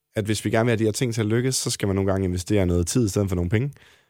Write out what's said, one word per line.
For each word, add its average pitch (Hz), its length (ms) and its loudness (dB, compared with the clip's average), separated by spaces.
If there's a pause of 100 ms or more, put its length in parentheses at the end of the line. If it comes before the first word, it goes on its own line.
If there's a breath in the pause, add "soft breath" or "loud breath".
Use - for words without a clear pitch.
(160)
at 107 100 -2
hvis 104 200 -2
vi 107 40 0
gerne 113 160 2
vil 120 60 2
have 110 80 0
de 113 40 0
her 107 80 2
ting 117 220 -2
til 113 80 -2
at 107 60 0
lykkes, 123 280 0
så - 140 -4
skal 110 180 -2
man 95 80 2
nogle 98 160 2
gange 95 160 0
investere 90 380 0
noget 87 220 2
tid 123 180 0
i 104 40 -2
stedet 98 200 0
for 95 60 -2
nogle 87 140 -2
penge. 120 220 0 (380 soft breath)